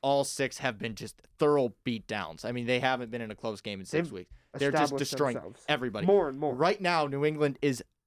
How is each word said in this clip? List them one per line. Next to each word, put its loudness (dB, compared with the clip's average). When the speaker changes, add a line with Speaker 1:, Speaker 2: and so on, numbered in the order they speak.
Speaker 1:
all 4
six -4
have -2
been -6
just -12
thorough 4
beatdowns. -4
I -4
mean, -4
they 4
haven't 0
been -6
in -8
a -12
close -6
game -8
in -12
six -2
Speaker 2:
They've -12
Speaker 1:
weeks. -12
They're 0
just 4
Speaker 2:
established 0
Speaker 1:
destroying 2
Speaker 2:
themselves -12
Speaker 1:
everybody. 0
Speaker 2:
more 6
and -6
more. -2
Speaker 1:
Right 2
now, 2
New 0
England 0
is, 0